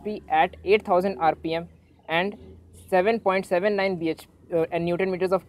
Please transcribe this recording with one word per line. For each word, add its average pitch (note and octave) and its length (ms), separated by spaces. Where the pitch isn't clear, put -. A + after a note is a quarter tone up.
P G#3 240
at D#3+ 360
eight G#3+ 200
thousand F#3+ 340
R D#3 160
P D#3+ 200
M E3+ 120
and F#3 260
seven G3 280
point F#3+ 280
seven G3 280
nine F#3+ 220
B D#3+ 140
H - 160
P, - 280
uh, E3 160
and E3+ 140
Newton F3 260
meters F#3 220
of F#3 160